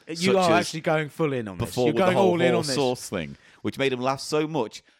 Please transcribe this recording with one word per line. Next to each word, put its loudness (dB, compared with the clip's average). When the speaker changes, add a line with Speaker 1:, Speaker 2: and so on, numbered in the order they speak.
Speaker 1:
You -10
Speaker 2:
such 2
Speaker 1:
are 4
Speaker 2:
as 2
Speaker 1:
actually -8
going 0
full -2
in -4
on -10
this. -4
Speaker 2:
before 0
Speaker 1:
You're 2
Speaker 2:
with 2
the 4
Speaker 1:
going 2
Speaker 2:
whole 6
Speaker 1:
all 0
in 4
on 4
Speaker 2:
horse 0
Speaker 1:
this. -2
Speaker 2:
sauce 0
thing, -6
which -6
made 2
him -4
laugh -2
so -2
much, -4